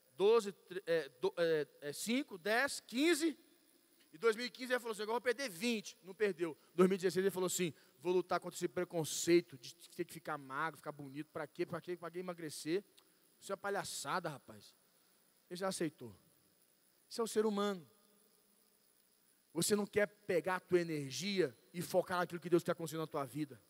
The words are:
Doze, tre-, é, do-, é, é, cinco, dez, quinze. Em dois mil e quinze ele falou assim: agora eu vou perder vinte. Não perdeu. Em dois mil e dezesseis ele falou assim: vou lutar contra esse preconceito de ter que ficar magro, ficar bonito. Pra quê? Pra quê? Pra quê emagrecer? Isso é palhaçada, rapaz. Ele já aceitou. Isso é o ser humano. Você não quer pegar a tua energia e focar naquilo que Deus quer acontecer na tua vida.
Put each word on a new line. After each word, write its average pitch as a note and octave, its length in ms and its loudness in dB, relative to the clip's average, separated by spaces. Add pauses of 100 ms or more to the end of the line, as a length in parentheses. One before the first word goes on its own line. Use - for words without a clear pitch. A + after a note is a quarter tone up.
(160)
Doze, G3+ 360 4
tre-, - 340 -14
é, D#3+ 220 0 (120)
do-, F3+ 160 0
é, D#3+ 320 2 (140)
é, C#3+ 100 -8
cinco, A#3 460 -4
dez, A3+ 420 0
quinze. D4 580 2 (720)
Em D3+ 60 -20
dois G3+ 200 2
mil A#3+ 100 -4
e G#3+ 40 -8
quinze B3 220 -6
ele B3+ 60 2
falou A3+ 140 -6
assim: G3+ 100 -6
agora A3 140 -2
eu A#3+ 40 -2
vou B3 140 2
perder G#3+ 160 -4
vinte. G#3 520 -2
Não F3+ 120 -16
perdeu. E3+ 420 0 (160)
Em - 40 -8
dois F#3 120 8
mil F#3+ 60 4
e F#3+ 40 2
dezesseis F3+ 260 2
ele F#3+ 80 4
falou F#3 160 0
assim: E3+ 260 0 (240)
vou F3 140 0
lutar F3+ 260 2
contra F3 180 -8
esse F3 120 -2
preconceito E3+ 880 2
de - 160 -16
ter - 300 -10
que - 100 -10
ficar D#3+ 240 -6
magro, C#3+ 380 -4
ficar D3+ 160 -8
bonito. C#3+ 400 -10
Pra D#3 160 -6
quê? E3+ 180 -4
Pra D#3+ 140 -6
quê? F3 160 -6
Pra E3+ 140 -10
quê F3 100 -8
emagrecer? E3+ 640 -4 (560)
Isso - 120 -10
é F#3+ 40 -2
palhaçada, F#3 720 -4
rapaz. A2 440 -12 (800)
Ele F3 80 -10
já F#3+ 100 -2
aceitou. C3 480 -4 (920)
Isso - 120 -6
é A3+ 40 2
o - 20 2
ser G#3+ 180 2
humano. G3+ 420 0 (1700)
Você E3+ 240 2
não G#3 100 0
quer G3+ 200 2
pegar F3+ 500 -2
a F3+ 40 -8
tua F3+ 200 4
energia D#3 760 0 (160)
e F3 100 -4
focar F3+ 360 2
naquilo F3 220 -2
que F3 80 -10
Deus E3+ 160 6
quer F3 80 0
acontecer D#3+ 240 -6
na D#3+ 100 -4
tua C#3+ 200 -2
vida. B2+ 440 -6